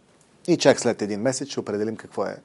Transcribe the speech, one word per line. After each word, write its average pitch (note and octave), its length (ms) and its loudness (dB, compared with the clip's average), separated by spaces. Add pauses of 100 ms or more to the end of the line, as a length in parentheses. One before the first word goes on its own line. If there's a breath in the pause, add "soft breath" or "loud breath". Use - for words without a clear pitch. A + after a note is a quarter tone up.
(480)
и E3+ 100 4
чак C3+ 220 6
след A2+ 220 0
един G#2 200 -4
месец C3 280 -2
ще - 100 -8
определим G#2+ 360 -4
какво - 300 -8
е, F#2+ 200 -8